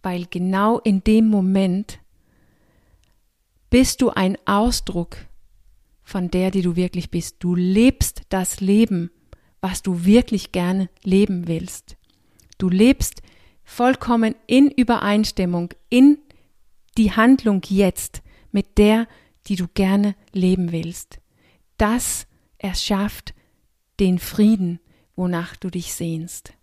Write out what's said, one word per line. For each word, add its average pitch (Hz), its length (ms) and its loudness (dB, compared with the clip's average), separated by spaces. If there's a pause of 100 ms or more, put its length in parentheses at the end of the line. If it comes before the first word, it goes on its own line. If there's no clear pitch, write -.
Weil 180 240 -8
genau 190 540 0
in 196 240 0
dem 220 240 4
Moment 190 720 0 (1700)
bist 254 320 2
du 240 80 2
ein 190 260 -2 (100)
Ausdruck 202 680 -2 (880)
von 180 280 -8
der, 185 200 0
die 190 120 -2
du 170 140 -2
wirklich 180 340 -4
bist. - 300 -8
Du 175 140 -2
lebst 190 760 0
das - 300 -4
Leben, 196 500 2 (500)
was 185 220 -6
du 175 220 -4
wirklich 214 480 2
gerne 185 360 -2 (140)
leben 190 460 0
willst. 170 480 -10 (600)
Du 185 120 -2
lebst 214 540 2 (400)
vollkommen 240 720 0 (120)
in 277 240 4
Übereinstimmung, 202 1040 -2 (160)
in 285 280 6 (760)
die 214 160 2
Handlung 226 540 4
jetzt - 560 -2 (280)
mit - 280 -2
der, 220 280 4 (400)
die 196 100 -4
du 175 120 -6
gerne 202 480 0 (160)
leben 185 400 0
willst. 165 480 -10 (560)
Das 226 500 -2 (320)
erschafft - 760 -6 (680)
den 180 180 2
Frieden, 190 600 0 (340)
wonach 180 420 -6
du 185 140 -10
dich 175 220 -10
sehnst. 165 600 -10 (100)